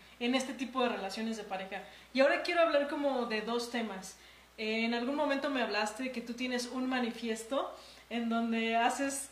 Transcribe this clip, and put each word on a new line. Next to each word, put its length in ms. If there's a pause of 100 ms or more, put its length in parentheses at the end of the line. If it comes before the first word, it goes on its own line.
(200)
en 140
este 200
tipo 280
de 80
relaciones 480
de 60
pareja". 400 (300)
Y 80
ahora 200
quiero 200
hablar 260
como 400
de 140
dos 280
temas. 480 (400)
Eh, 280
en 100
algún 200
momento 360
me 100
hablaste 420
de 80
que 100
tú 120
tienes 340
un 220
manifiesto 840 (340)
en 200
donde 460
haces, 560